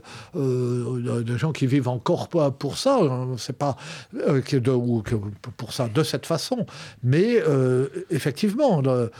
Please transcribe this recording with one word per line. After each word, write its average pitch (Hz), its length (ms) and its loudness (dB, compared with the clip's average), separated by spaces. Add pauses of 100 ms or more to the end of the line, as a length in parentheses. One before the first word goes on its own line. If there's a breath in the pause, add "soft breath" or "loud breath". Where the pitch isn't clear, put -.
(360 loud breath)
euh, 123 840 -2
des 120 160 -2
gens 156 140 0
qui 135 160 0
vivent 131 200 2
encore 123 400 -2
pas 151 240 2
pour 143 260 -6
ça, 269 200 2
hein, 127 400 0
c'est - 200 -8
pas, 143 200 0 (380 loud breath)
euh, 151 260 2
que 143 160 0
de, 123 140 2
ou 120 300 2
que 117 140 -2 (400)
pour - 160 -10
ça 123 160 -2
de 147 160 0
cette - 220 -4
façon, 190 400 -2 (380 loud breath)
mais, 185 440 4
euh, 131 400 4 (220)
effectivement, 190 720 2
le, 127 380 2